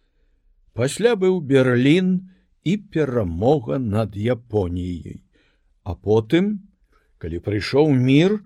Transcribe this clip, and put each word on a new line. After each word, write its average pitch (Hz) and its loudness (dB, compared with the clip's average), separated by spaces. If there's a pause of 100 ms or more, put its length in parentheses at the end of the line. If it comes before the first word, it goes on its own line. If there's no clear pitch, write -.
(720)
Пасля 143 0
быў 185 0
Берлін 139 2 (320)
і 180 -2
перамога 123 -2
над 107 -4
Японіяй. 92 -4 (640)
А 90 -8
потым, 165 0 (500)
калі 85 -8
прыйшоў 131 2
мір, 143 4